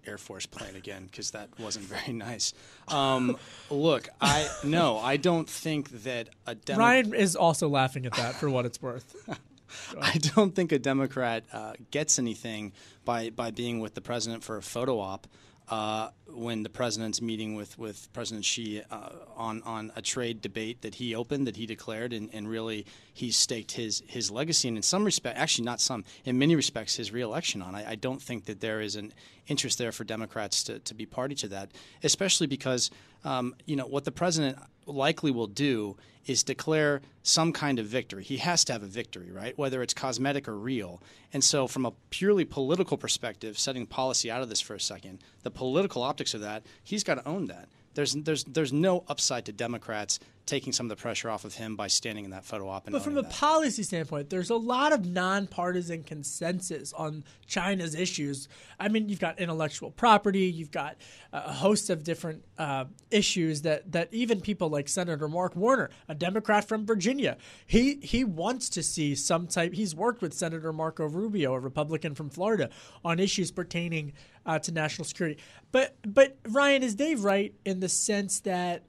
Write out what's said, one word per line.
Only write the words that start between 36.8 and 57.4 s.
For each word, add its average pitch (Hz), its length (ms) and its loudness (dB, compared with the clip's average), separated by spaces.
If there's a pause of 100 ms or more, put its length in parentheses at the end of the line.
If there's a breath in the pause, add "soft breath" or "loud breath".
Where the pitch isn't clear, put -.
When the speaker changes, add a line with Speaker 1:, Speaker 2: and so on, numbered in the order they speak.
Speaker 1:
some 165 320 4
kind 139 240 0
of 110 80 -2
victory. 104 380 -6
He 135 140 -6
has 160 280 2
to 131 80 -2
have 110 80 -4
a 101 60 -10
victory, 95 440 -10
right? 98 260 -8
Whether 131 260 0
it's 117 100 -2
cosmetic 135 540 0
or 107 100 -6
real. 101 440 -4 (320 loud breath)
And 135 100 2
so 135 240 4
from 127 180 0
a 113 80 -2 (160)
purely 196 360 4
political 147 520 0
perspective, 110 640 -4
setting 127 260 -2
policy 127 460 0
out 123 100 -2
of 123 80 -4
this 107 120 -2
for - 120 -6
a 95 60 -10
second, 95 400 -8 (240 soft breath)
the 123 80 -4
political 135 500 0
optics 143 320 -2
of 110 80 -6
that, 107 240 -8 (180 loud breath)
he's 202 200 -2
gotta 135 240 0
own 170 200 -2
that. 87 200 -12 (260 soft breath)
There's, 147 200 0
there's, 147 320 0
there's 139 280 0
no 180 340 4
upside 131 380 -2
to 107 80 -12
Democrats 110 680 -4 (260 soft breath)
taking 135 260 -2
some 120 140 -2
of 113 40 -4
the 107 60 -6
pressure 117 340 -4
off 107 140 -4
of 101 120 -12
him 110 200 -8
by 104 120 -4
standing 107 360 -2
in 98 80 -12
that 95 140 -14
photo 98 240 -8
op 95 160 -8
and - 80 -8
Speaker 2:
But 285 80 -2
from 294 120 -4
Speaker 1:
owning 277 120 0
Speaker 2:
a - 40 -14
Speaker 1:
that. - 60 -8
Speaker 2:
policy 302 460 2
standpoint, 151 480 -4
there's 185 220 -2
a 233 40 2
lot 247 380 2
of 233 100 2
nonpartisan 180 1000 0
consensus 160 880 -6
on 151 300 -6 (240 loud breath)